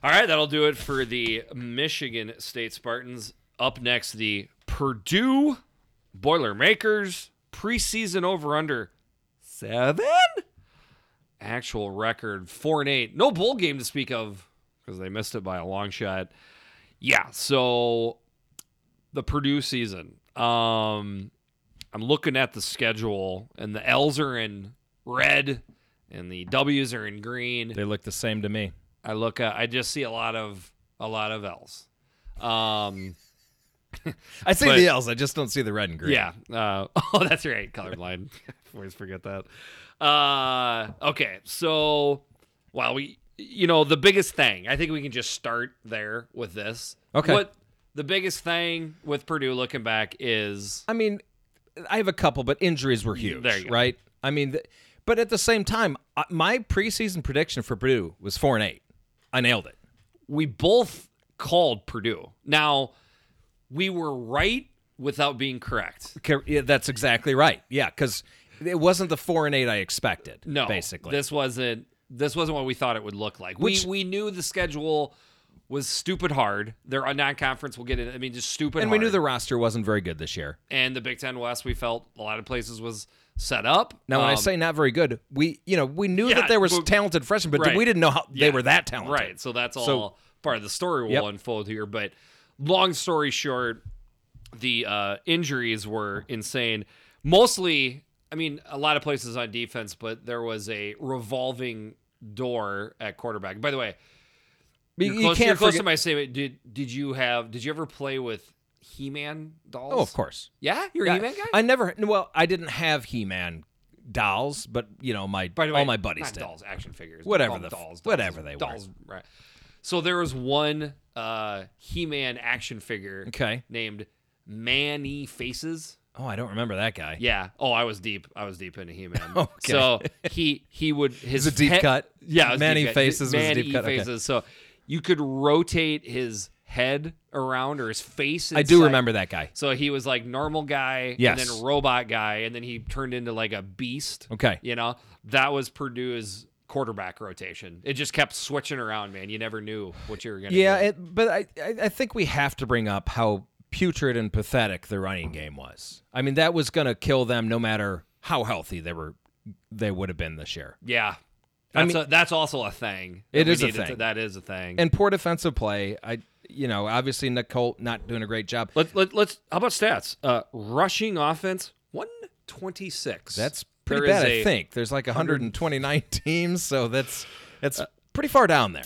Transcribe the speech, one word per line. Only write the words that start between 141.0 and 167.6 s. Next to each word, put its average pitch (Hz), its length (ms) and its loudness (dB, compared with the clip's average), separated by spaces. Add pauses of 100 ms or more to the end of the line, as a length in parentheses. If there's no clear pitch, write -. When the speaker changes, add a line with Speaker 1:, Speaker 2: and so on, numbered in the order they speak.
Speaker 2:
Yes. 123 220 4
Speaker 1:
and 127 100 -2
then 113 140 -6
robot 131 440 2
guy, 107 300 0
and 113 180 -4
then 120 80 -10
he 120 160 -8
turned 127 340 -6
into, 120 180 -6
like, 110 220 -2
a 101 80 -4
beast. 120 720 -8
Speaker 2:
Okay. 110 300 2
Speaker 1:
You 120 140 -4
know, 117 200 -4 (300)
that 135 280 4
was 135 160 -2
Purdue's 120 800 -8 (200)
quarterback 104 540 -6
rotation. 90 640 -14
It 139 100 -4
just 135 200 -4
kept - 200 2
switching 143 460 -6
around, 107 340 -6
man. 98 160 -12
You 107 100 -8
never 110 220 -6
knew 104 320 -8 (140)
what 104 180 -10
you 113 60 -8
were 98 80 -10
gonna 135 160 -2
Speaker 2:
Yeah, 190 260 6
Speaker 1:
get. 202 40 4 (100)
Speaker 2:
it, 175 200 -12
but 226 140 4
I, 196 160 0 (180)
I, 214 200 -4
I 214 60 2
think 226 240 -4
we 202 120 0
have 143 320 0
to 131 100 -6
bring 113 200 2
up 98 220 -2
how 107 360 0 (260)
putrid 147 460 0
and 110 160 -2
pathetic 107 540 0
the 101 120 -4
running 92 320 -4
game 76 240 -12
was. - 480 -18 (100)
I 127 80 -2
mean, 135 140 2
that 160 180 6
was 156 160 0
gonna 139 260 2
kill 131 300 2
them 117 220 0
no 113 120 2
matter 104 440 -2 (180)
how 143 220 0
healthy 92 380 -6
they 85 120 -6
were, 78 220 -10 (560)
they 110 180 -2
would 92 200 -2
have 85 80 -8
been 80 180 -6
this 76 200 -10
year. 67 300 -14
Speaker 1:
Yeah. 110 300 0 (580)
Speaker 2:
I 156 120 4
Speaker 1:
That's 170 100 0
Speaker 2:
mean, 160 80 2
Speaker 1:
a, 143 40 -6
that's 165 240 6
also 151 320 0
a 104 80 -4
thing 95 600 -8
Speaker 2:
it 151 140 6
Speaker 1:
that - 20 4
we 170 60 6
Speaker 2:
is 135 80 2
a 143 60 4
Speaker 1:
needed 110 140 -2
to, 92 60 -2
Speaker 2:
thing. 120 100 -6
Speaker 1:
that 110 220 0
is 107 160 -6
a 95 60 -14
thing. 90 380 -8
Speaker 2:
And 165 120 4
poor 202 200 6
defensive 170 440 0
play. 101 480 -2
I, 113 160 -8 (300)
you 131 180 -4
know, 104 200 0
obviously 127 440 0
Nick 123 220 -2
Holt 120 260 0